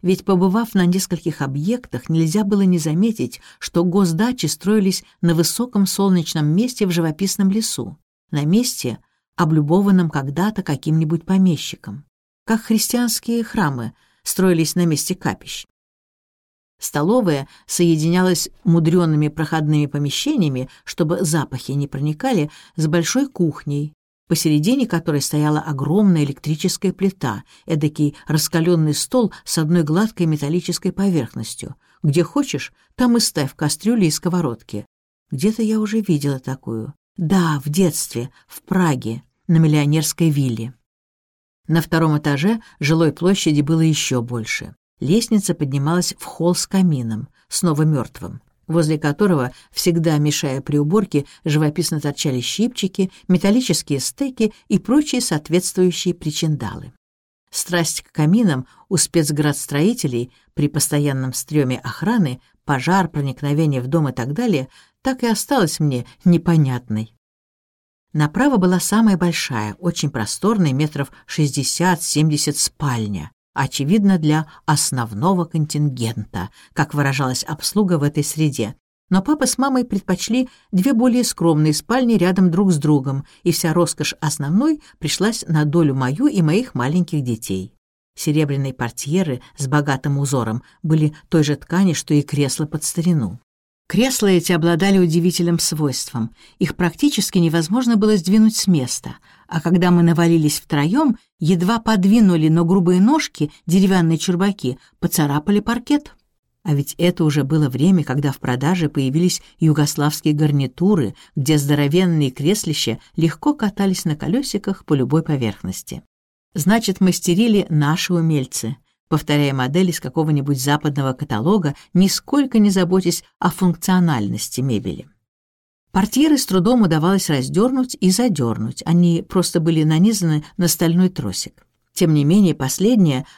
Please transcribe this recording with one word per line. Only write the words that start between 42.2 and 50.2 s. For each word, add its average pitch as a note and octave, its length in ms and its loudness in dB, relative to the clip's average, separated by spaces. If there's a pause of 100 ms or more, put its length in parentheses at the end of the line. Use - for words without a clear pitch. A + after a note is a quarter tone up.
жилой D#3+ 320 2
площади E3+ 500 0
было D#3+ 200 0
еще D3 400 0
больше. A#2 540 -8 (240)
Лестница G3 560 0
поднималась D3 640 -2
в - 40 -16
холл E3+ 300 -2
с - 140 -4
камином, C3 640 0 (180)
снова D#3 340 0
мертвым, - 600 -4 (260)
возле D#3 320 0
которого, D3 520 0 (200)
всегда E3 480 0
мешая C#3+ 420 -2